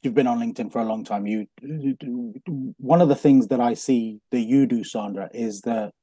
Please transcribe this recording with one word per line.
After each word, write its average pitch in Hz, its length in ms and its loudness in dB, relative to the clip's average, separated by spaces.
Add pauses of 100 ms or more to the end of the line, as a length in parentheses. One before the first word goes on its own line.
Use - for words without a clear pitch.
you've 127 100 -2
been 127 140 4
on 120 120 0
LinkedIn 117 320 -6
for - 100 -4
a 113 40 -2
long 110 180 -2
time. 101 220 -4
You, 107 220 -2 (1300)
one 156 240 4
of 160 80 6
the 139 60 4
things 131 320 6
that 123 120 0
I 107 140 2
see 113 480 -2 (100)
that 123 100 0
you 127 260 4
do, 113 160 0
Sandra, 98 500 -8
is 110 280 -6
that 110 420 -4